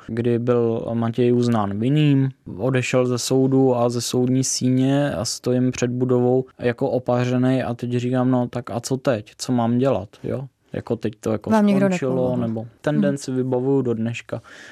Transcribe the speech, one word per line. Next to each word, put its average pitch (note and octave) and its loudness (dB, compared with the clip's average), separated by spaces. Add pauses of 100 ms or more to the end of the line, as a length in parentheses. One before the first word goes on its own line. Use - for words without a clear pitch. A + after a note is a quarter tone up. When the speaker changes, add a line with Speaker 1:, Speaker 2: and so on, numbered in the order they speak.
Speaker 1:
kdy A#2 -2
byl A#2+ 2 (200)
Matěj A#2 2
uznán A2+ 2
vinným, C#3 4 (280)
odešel B2+ 0
ze B2 0
soudu C3 4
a A#2+ 2
ze A#2+ -2
soudní B2+ 0
síně C3 0
a F#2+ -4
stojím B2+ 0
před B2 -2
budovou B2+ 2 (140)
jako B2 -2
opařenej B2 0
a A#2+ -4
teď A#2+ -8
říkám, B2+ 0
no B2 0
tak A#2+ -8
a A2 -4
co C3 -4
teď? A#2 -2
Co - -4
mám A#2+ 2
dělat, B2 0 (160)
jo? B2 -6 (280)
Jako - -4
teď G#2+ -6
to A2 -2
jako - -4
Speaker 2:
Vám G#3+ 4
nikdo G3 2
Speaker 1:
skončilo, D#3 -2
Speaker 2:
nepomohl. B2+ 0
Speaker 1:
nebo A2+ -4 (140)
ten D3 0
den C#3+ 2
Speaker 2:
Mhm. C#3 -4
Speaker 1:
si - -8
vybavuju B2+ 0
do A#2+ 0
dneška. A#2 -6 (300)